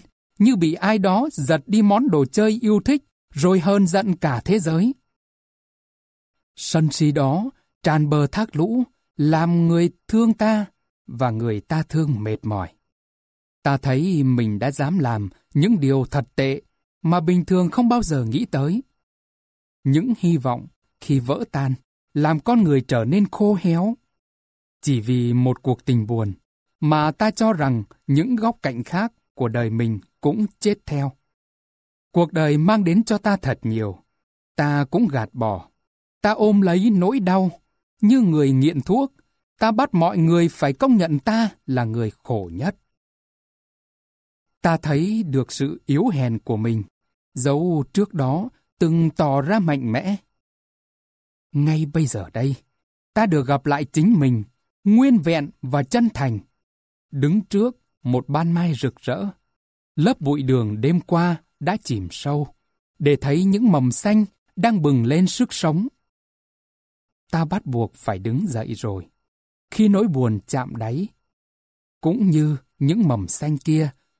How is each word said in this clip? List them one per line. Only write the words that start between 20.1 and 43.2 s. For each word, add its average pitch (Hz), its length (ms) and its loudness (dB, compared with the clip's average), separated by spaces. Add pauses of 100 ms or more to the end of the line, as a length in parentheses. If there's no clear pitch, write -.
hy 170 180 2
vọng 131 300 -4 (340)
khi 139 180 0
vỡ 135 340 -4
tan 139 220 -2 (400)
làm 151 260 0
con 240 220 2
người 147 180 4
trở 120 240 -2
nên 185 260 2
khô 208 300 0
héo. 185 340 0 (840)
Chỉ 135 200 0
vì 120 320 0
một 123 300 0
cuộc 127 220 -2
tình 117 220 0
buồn 110 260 -4 (480)
mà 151 320 0
ta 214 180 -2
cho 220 220 0
rằng 135 320 -2 (220)
những 175 300 0
góc 226 260 -2
cạnh 120 220 -6
khác 214 280 -4 (220)
của 123 140 -4
đời 117 220 -2
mình 113 300 -2 (200)
cũng 151 260 -2 (140)
chết 208 260 -2
theo. 139 260 -4 (1000)
Cuộc 170 200 0
đời 151 260 2
mang 202 260 2
đến 175 200 2
cho 208 140 -2
ta 202 180 0
thật 135 260 -4
nhiều. 110 360 -4 (580)
Ta 147 340 0
cũng 214 180 2
gạt 127 240 -4
bỏ. 110 360 -4 (520)
Ta 208 100 0
ôm 214 300 2
lấy 185 300 4
nỗi 202 300 2
đau 185 300 2 (500)
như 247 200 6
người 151 320 4
nghiện 139 280 2
thuốc. 262 320 0 (460)
Ta 226 140 2
bắt 262 220 -2
mọi 180 240 2
người 170 300 4
phải 143 240 -2
công 262 240 2
nhận 160 220 0
ta 220 320 0 (160)
là 127 180 -2
người 113 260 -4
khổ 101 420 -8
nhất. 104 240 -6 (1800)